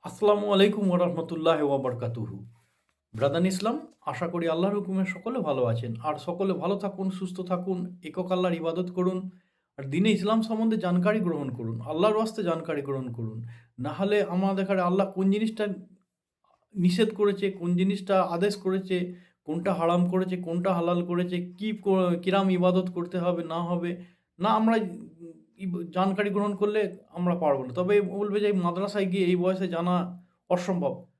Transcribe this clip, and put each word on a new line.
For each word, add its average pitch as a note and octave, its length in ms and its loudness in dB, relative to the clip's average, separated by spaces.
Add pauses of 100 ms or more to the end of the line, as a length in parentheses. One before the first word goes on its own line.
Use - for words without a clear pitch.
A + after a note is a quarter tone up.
আসসালামু G#3 480 2
আলাইকুম G3 360 4
ওয়া F3 100 4
রাহমাতুল্লাহি E3 640 0
ওয়া C#3 160 2
বারাকাতুহু। A#2 680 -4 (720)
ব্রাদান C#3 300 2
ইসলাম, G3+ 480 -2 (120)
আশা E3 220 -4
করি E3+ 220 -2
আল্লাহর F#3+ 300 0
হুকুমে F#3+ 260 -2
সকলে A#3 340 -6
ভালো C3+ 260 0
আছেন। A#2 280 -2 (100)
আর D3+ 120 -2
সকলে F3+ 380 -2
ভালো E3 220 -2
থাকুন, G3 340 -4
সুস্থ F#3 320 -6
থাকুন, F3+ 640 -4
একক F3+ 280 -6
আল্লাহর F3+ 240 2
ইবাদত E3 360 -2
করুন। F3+ 380 -2 (480)
আর C#3 60 -10
দ্বীনে F3 280 4
ইসলাম G#3 300 2
সম্বন্ধে A3 360 0
জানকারি F3+ 420 2
গ্রহণ D3 300 -2
করুন, A#2 320 -6
আল্লাহর E3+ 340 2
ওয়াস্তে A3 280 -2
জানকারি D#3+ 380 -2
গ্রহণ C3+ 320 -6
করুন। A2+ 300 -8 (360)
না C3+ 100 -4
হলে G3+ 340 2
আমাদের F#3+ 400 0
এখানে F#3+ 180 2
আল্লাহ F#3+ 300 2
কোন F#3+ 200 2
জিনিসটা G#3+ 360 0 (1080)
নিষেধ F#3 400 4
করেছে, G3+ 360 2
কোন F3 240 0
জিনিসটা F#3+ 460 2
আদেশ F3+ 340 0
করেছে, F#3 600 -2 (280)
কোনটা F3 300 -2
হারাম F3 360 2
করেছে, F#3 280 0
কোনটা F3 360 -2
হালাল F3 320 0
করেছে, F3+ 520 -2
কি G#3+ 260 -4
ক-, F#3 400 2
কিরাম F#3+ 260 2
ইবাদত F3+ 420 2
করতে F3 280 -4
হবে F3 240 0
না E3 200 -4
হবে, F3 420 -4 (340)
না G3+ 100 2
আমরা A3 280 4 (800)
ই-, F3 360 -6
জানকারি G3 360 0
গ্রহণ G3+ 260 0
করলে G#3 420 0 (120)
আমরা F3 260 0
পারবো C#3 300 2
না। B2 80 -10
তবে G3 280 4
বলবে G3+ 380 -2
যে G#3 140 2
মাদ্রাসায় F#3+ 520 0
গিয়ে F#3 200 2
এই F3+ 100 4
বয়সে F#3 320 0
জানা F3 560 -2 (260)
অসম্ভব। F3 560 0 (140)